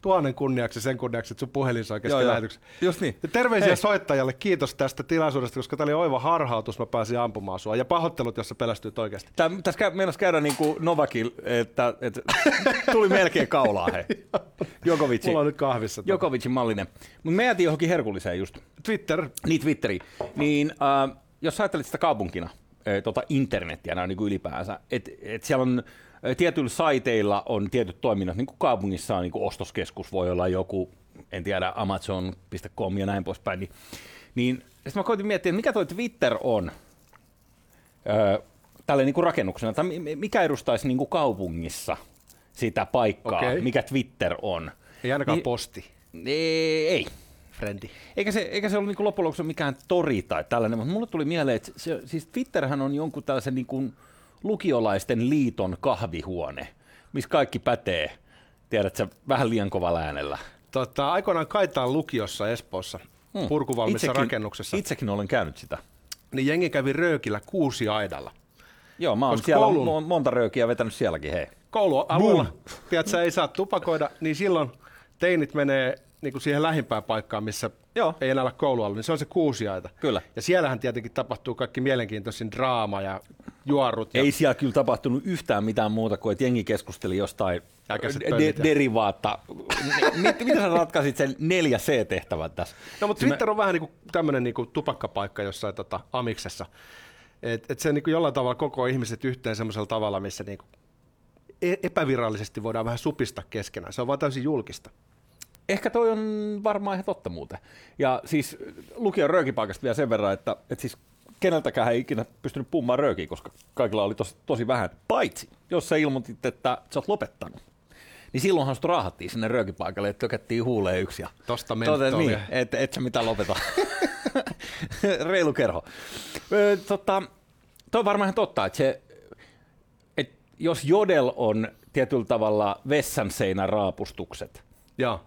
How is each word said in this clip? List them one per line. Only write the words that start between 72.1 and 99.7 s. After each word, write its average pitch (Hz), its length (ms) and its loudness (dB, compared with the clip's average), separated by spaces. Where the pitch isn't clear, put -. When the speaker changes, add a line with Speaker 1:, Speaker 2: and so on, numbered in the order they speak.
Speaker 2:
Boom. - 140 -6
Speaker 1:
tiedät 165 180 2
sä, 175 140 2
ei 170 100 2
saa 160 160 0
tupakoida, 170 600 -2
niin 156 160 -2
silloin 160 360 0
teinit 170 340 2
menee, 135 420 2
niinku, 135 180 -6
siihen 147 240 2
lähimpään 143 400 0
paikkaan, 107 400 -4
missä 107 260 -4
Speaker 2:
Joo. 180 260 2
Speaker 1:
ei 135 80 2
enää 131 140 2
ole 127 140 0
koulualue, 117 380 0
niin 110 80 -8
se 165 80 -2
on 160 60 0
se 143 80 -4
Kuusiaita. 110 640 -2
Speaker 2:
Kyllä. 120 220 0
Speaker 1:
Ja - 60 -8
siellähän 156 380 2
tietenkin 120 320 -4
tapahtuu 120 440 -6
kaikki 123 260 -4
mielenkiintoisin 110 720 -2
draama 113 500 0
ja 95 200 -6
juorut 123 480 2
ja 123 80 4
Speaker 2:
Ei 143 100 6
siellä 139 240 4
kyllä 131 180 0
tapahtunut 127 520 2
yhtään 123 380 0
mitään 107 280 2
muuta 110 260 0
kuin, 110 140 -2
että 101 120 0
jengi 123 200 2
keskusteli 95 540 -2
jostain 92 440 0
Speaker 1:
Äkäiset 135 300 -4
Speaker 2:
de-, - 80 0
Speaker 1:
pöllit 156 280 4
ja 147 60 -2
Speaker 2:
derivaatta. 113 760 4
Mit-, 185 300 2
miten 208 120 4
sä 202 120 4
ratkaisit 160 480 2
sen 135 220 0
neljä 156 380 4
C-tehtävän 95 720 0
tässä? - 240 -8
Speaker 1:
No, 208 60 0
mut 208 100 0
Speaker 2:
Siis 254 120 2
mä - 20 2
Speaker 1:
Twitter 233 180 0
on 208 80 0
vähän 196 160 2
niinku 160 180 -2
tämmönen, 143 320 2
niinku, 120 220 -2
tupakkapaikka 107 800 -4
jossain, 98 320 -6
tota, 95 240 -8
amiksessa. - 520 -6
Et, 117 280 -4
et 131 80 -6
se, 156 140 2
niinku, 147 160 0
jollain 160 240 2
tavalla 127 220 0
kokoo 135 300 -2
ihmiset 123 400 -2
yhteen 123 300 -4
semmoisella 107 300 -4